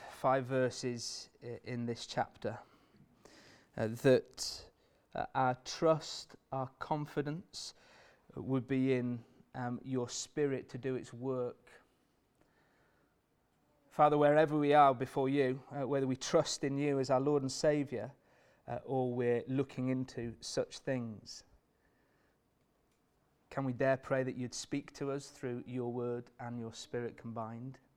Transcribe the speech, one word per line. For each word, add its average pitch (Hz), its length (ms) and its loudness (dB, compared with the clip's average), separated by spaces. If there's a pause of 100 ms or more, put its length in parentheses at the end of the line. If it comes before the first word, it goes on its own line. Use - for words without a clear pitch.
(180)
five 131 280 2
verses 127 840 -2 (160)
i-, 120 180 -10
in 120 240 -6
this 117 180 -4
chapter, - 540 -4 (1200)
uh, 113 80 0 (160)
that, - 600 4 (500)
uh, - 120 -2 (100)
our 127 280 2
trust, - 720 0 (160)
our 135 180 -4 (120)
confidence 151 960 -6 (600)
would 131 320 -2
be 131 280 2
in, 123 260 -2 (340)
um, 123 300 -4
your 127 240 -2
Spirit - 600 -2
to 123 80 -10
do 127 180 -2
its - 160 -8
work. 123 580 -4 (2250)
Father, 151 300 6
wherever 147 400 6
we 147 160 6
are 143 180 10
before 131 360 0
you, 135 320 2 (200)
uh, 131 60 -2
whether 135 220 0
we 131 80 0
trust - 480 2
in 139 120 0
you 143 220 2
as 131 100 0
our 131 120 4
Lord 143 220 2
and 131 100 -4
Saviour, 135 580 0 (580)
uh, 120 160 -6
or 127 280 0
we're 120 340 0
looking 131 440 -2
into 123 500 -4
such - 400 -4
things, 117 640 -6 (2000)
can 139 160 -4
we 127 80 -2
dare 135 240 4
pray 131 280 0
that 127 100 -4
you'd 123 180 -6
speak - 400 -6
to 143 200 -4
us 143 160 -6
through 123 400 -6
your 123 240 -4
word 120 320 -2 (160)
and 120 180 -8
your 113 160 -8
Spirit - 420 -8
combined? 117 600 -10 (180)